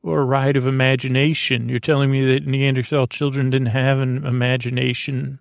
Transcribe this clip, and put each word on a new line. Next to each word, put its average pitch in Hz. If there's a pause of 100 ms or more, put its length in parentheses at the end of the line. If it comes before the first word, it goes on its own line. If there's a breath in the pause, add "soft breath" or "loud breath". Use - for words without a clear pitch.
or 160
a -
ride 135
of 127
imagination? 131
You're 123
telling 139
me 135
that 135
Neanderthal 135
children 135
didn't 131
have 135
an 131
imagination? 127